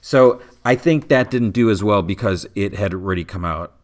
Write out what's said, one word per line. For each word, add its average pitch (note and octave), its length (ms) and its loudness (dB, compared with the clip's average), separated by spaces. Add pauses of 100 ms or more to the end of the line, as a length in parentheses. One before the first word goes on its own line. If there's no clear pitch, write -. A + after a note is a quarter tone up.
So B2+ 400 4 (240)
I B2 120 2
think D#3 320 0
that B2+ 220 2
didn't A#2+ 200 0
do A#2 200 2
as F#2+ 120 0
well G2+ 200 2
because F#2+ 520 -4
it G2+ 200 -4
had G2 200 -4
already F#2 300 -4
come F2 200 -10
out. E2 400 -8